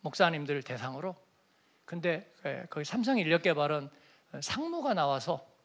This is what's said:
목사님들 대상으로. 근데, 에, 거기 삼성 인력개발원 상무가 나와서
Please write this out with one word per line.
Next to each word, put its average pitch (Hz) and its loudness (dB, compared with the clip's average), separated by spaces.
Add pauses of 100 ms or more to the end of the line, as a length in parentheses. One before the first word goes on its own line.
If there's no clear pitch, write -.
목사님들 147 0
대상으로. 131 -8 (680)
근데, 170 -4 (120)
에, 135 -4
거기 151 -4
삼성 240 2
인력개발원 151 2 (500)
상무가 294 -2
나와서 143 0 (180)